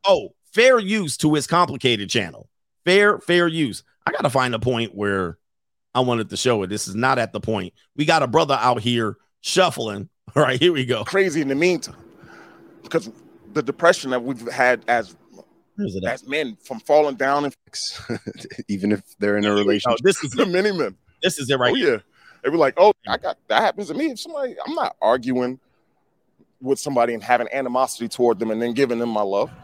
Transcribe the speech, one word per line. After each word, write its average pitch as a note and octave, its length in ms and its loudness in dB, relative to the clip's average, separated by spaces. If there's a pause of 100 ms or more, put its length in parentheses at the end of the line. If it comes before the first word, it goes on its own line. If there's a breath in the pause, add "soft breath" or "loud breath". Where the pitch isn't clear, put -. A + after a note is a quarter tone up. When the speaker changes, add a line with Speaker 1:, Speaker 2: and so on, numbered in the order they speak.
Speaker 1:
Oh, D#3 260 4 (220)
fair B3 260 6
use G3 400 -2
to D3+ 180 2
It's C#3+ 100 -2
Complicated C3 640 0
Channel. F#2 380 -4 (360)
Fair, G3+ 340 4
fair F3 300 2
use. D#3 340 -4 (240)
I - 60 -2
gotta - 180 0
find B2 240 0
a A2+ 40 -4
point A#2 360 -2
where G2 440 -2 (560)
I B2+ 60 2
wanted A#2+ 300 0
to G2+ 60 -10
show A2+ 260 2
it. F#2 60 -4
This G#2 200 -6
is F#2+ 60 -12
not B2+ 240 0
at A2+ 140 -2
the G#2+ 80 -6
point. G2 340 -6 (220)
We D3 80 -2
got D#3+ 180 2
a C3 40 0
brother C#3+ 340 2
out A#2+ 200 2
here A2+ 360 0 (240)
shuffling. A#2+ 680 -2 (120)
<laughs> - 160 -6
All D3 60 4
right, B2+ 180 2
here F3+ 120 4
we C3 140 -2
go. A2+ 180 -2
Speaker 2:
Crazy F#3 360 0
in C#3 80 -2
the C3+ 60 0
meantime, E3+ 420 0 (840 loud breath)
because - 280 -6 (420)
the D3+ 100 -2
depression C#3+ 480 0
that B2+ 120 -2
we've A#2 280 -10
had B2 380 2
as, A#2 280 -2 (600)
Speaker 1:
Where's G3+ 180 -6
it F#3+ 100 -6
at? A#2+ 100 -2
Speaker 2:
as - 120 -16
men C3+ 380 -6
from A#2 160 -12
falling D3 360 2
down C#3 280 0
and C#3 100 -6 (540)
Speaker 3:
<laughs> - 600 -10
Even G2+ 240 -2
if G2 100 -2 (160)
they're G2+ 180 0
in G#2 80 0
a G#2 40 2
Speaker 1:
Here G#2 60 2
we G#2 80 2
go. G2+ 40 2
Speaker 3:
relationship. A2 360 2
Speaker 1:
This F#3+ 220 2
is C#3 60 -6
Speaker 2:
<laughs> B2+ 60 -10
The F#3+ 60 2
Speaker 1:
it. G3+ 60 2
Speaker 2:
many F#3+ 240 0
men. C3+ 240 -4 (260)
Speaker 1:
This F3+ 160 0
is C3 120 -4
it C3+ 80 2
right B2 140 4
Speaker 2:
Oh, - 20 2
Speaker 1:
here. F3 200 2
Speaker 2:
yeah. G#2+ 40 -4 (460 soft breath)
They C3+ 60 2
be D#3 60 -2
like, C#3+ 200 4
"Oh, G3 160 8 (160)
I B2 100 -2
got, - 180 -6 (120)
that A#2 140 2
happens G3+ 260 -2
to D#3+ 60 -8
me." D4 180 -4
If A3 80 -14
somebody, C#4+ 340 -8 (100)
I'm D#4 120 -8
not - 260 -2
arguing B2+ 560 0 (1000)
with C3 180 0
somebody A#2+ 340 0
and A2 100 -8
having A#2+ 300 2
animosity B2+ 560 -2
toward A#2+ 300 2
them A2+ 140 -2
and A2 100 -2
then A#2+ 120 -2
giving A#2+ 260 0
them A#2 80 -2
my G#2+ 140 -2
love. G2+ 280 -2 (140)